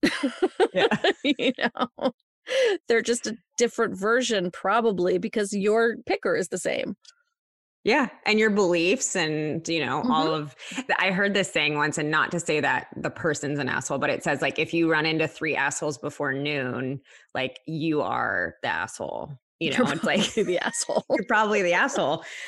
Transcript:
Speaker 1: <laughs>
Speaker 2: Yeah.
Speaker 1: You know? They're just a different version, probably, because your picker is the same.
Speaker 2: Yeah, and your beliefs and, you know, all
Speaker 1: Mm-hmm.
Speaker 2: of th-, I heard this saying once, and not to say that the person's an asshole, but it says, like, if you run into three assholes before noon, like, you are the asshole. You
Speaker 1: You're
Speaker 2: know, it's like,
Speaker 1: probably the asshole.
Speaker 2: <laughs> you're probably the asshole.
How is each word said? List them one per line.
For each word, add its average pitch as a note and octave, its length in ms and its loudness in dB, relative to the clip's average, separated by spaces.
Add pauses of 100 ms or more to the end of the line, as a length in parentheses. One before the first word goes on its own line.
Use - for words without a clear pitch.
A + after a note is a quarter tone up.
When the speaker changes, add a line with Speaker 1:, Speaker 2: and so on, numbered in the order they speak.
Speaker 1:
<laughs> - 680 0
Speaker 2:
Yeah. F3+ 140 4 (360)
Speaker 1:
You C4+ 340 2
know? - 540 -2 (760)
They're A#3 140 4
just A#3+ 260 -2
a A3+ 100 -6 (200)
different A#3 400 0
version, G#3+ 540 0
probably, F#3+ 680 2
because G3+ 360 -2
your A3 420 2 (100)
picker - 300 0
is F#3 140 -2
the F#3 100 -6
same. - 360 -4 (880)
Speaker 2:
Yeah, B3 260 2 (160)
and G#3+ 140 4
your A3 100 6
beliefs F#3 640 2
and, D#3 520 0
you D#3+ 180 0
know, B2+ 120 -2 (120)
all D#3 160 2
Speaker 1:
Mm-hmm. D#3+ 80 0
Speaker 2:
of D3 220 -6 (200)
th-, C4 100 -8 (140)
I F#3+ 120 2
heard G3 240 2
this F#3+ 160 0
saying D3+ 240 0
once, D3 240 0
and D3+ 120 -2
not D#3 200 2
to F3 80 -2
say D#3 200 0
that C3 280 0 (100)
the D#3 140 -4
person's D3 480 -2
an C3 100 -2
asshole, - 300 -2
but C#3+ 100 0
it - 140 -2
says, D3 180 0
like, C#3+ 180 -2
if D#3 140 -2
you E3 180 4
run D#3 140 2
into D#3+ 220 0
three D#3 280 -4
assholes D3 420 -2
before C#3+ 360 -4
noon, C3+ 680 -4 (360)
like, C3 320 -4
you D#3 340 0
are G2 600 -2
the A#2+ 60 -2
asshole. - 600 -6 (280)
You D#3+ 120 -2
Speaker 1:
You're A#3+ 140 2
Speaker 2:
know, - 60 0
it's - 120 -4
like, G3 200 2
Speaker 1:
probably - 200 -2
the F3 160 0
asshole. - 480 -2
Speaker 2:
<laughs> - 40 -20
you're A#3 160 0
probably G#3+ 340 2
the F3 120 2
asshole. F3+ 500 2 (240)